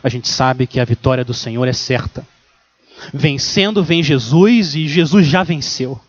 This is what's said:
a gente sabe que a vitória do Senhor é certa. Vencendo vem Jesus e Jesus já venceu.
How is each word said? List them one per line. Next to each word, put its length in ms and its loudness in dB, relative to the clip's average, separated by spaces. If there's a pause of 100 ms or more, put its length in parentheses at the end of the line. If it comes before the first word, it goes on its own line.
a 40 -2
gente 200 -4
sabe 400 0
que 120 -4
a 60 0
vitória 400 0
do 80 -6
Senhor 340 -4
é 60 -2
certa. 520 -6 (880)
Vencendo 720 0
vem 200 2
Jesus 720 2
e 120 -2
Jesus 380 4
já 160 2
venceu. 680 -6